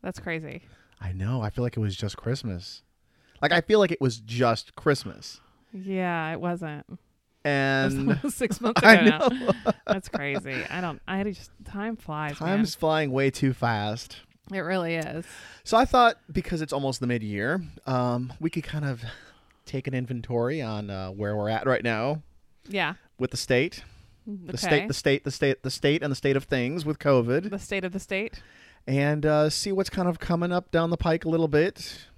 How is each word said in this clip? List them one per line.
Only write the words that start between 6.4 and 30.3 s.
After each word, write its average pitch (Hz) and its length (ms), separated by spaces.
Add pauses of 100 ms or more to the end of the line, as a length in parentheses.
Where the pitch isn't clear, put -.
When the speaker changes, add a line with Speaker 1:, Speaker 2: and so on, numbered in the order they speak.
Speaker 2:
And 135 460
Speaker 1:
It 135 60
was 139 200
almost 277 200
six 233 240
months 233 200
Speaker 2:
<laughs> - 40
I 220 100
Speaker 1:
ago 208 140
now. - 180
Speaker 2:
know. 254 240 (340)
Speaker 1:
That's 190 220
crazy. 139 600
I 170 100
don't, 175 260
I 190 180
just, 202 280 (140)
time 220 320
flies, 151 420
man. 180 180
Speaker 2:
Time's 214 180
flying 156 360
way 135 200
too 135 200
fast. 110 680 (360)
Speaker 1:
It 190 60
really 170 360
is. 160 300 (400)
Speaker 2:
So 226 100
I 233 80
thought, 240 340 (140)
because 165 300
it's 156 100
almost 135 300
the 127 60
mid-year, 113 540 (240)
um, 123 540
we 165 100
could 156 140
kind 147 220
of 120 180 (640)
take 135 220
an 135 60
inventory 123 680
on, 107 280
uh, 95 200
where 101 260
we're 104 140
at 110 180
right 127 160
now 120 380 (480)
Speaker 1:
Yeah. 180 240 (240)
Speaker 2:
with 123 140
the 127 60
state. 131 460 (420)
The 190 280
Speaker 1:
Okay. - 40
Speaker 2:
state, 170 300
the 175 60
state, - 320
the 139 60
state, 135 320
the 131 80
state, 151 300
and 147 80
the 135 60
state 135 220
of 135 80
things 143 400
with 151 120
covid. 139 520
Speaker 1:
The 196 100
state 190 240
of 185 80
the 185 80
state. 196 420 (460)
Speaker 2:
And, 143 380
uh, 151 240
see 196 240
what's 190 160
kind 180 180
of 170 100
coming 175 360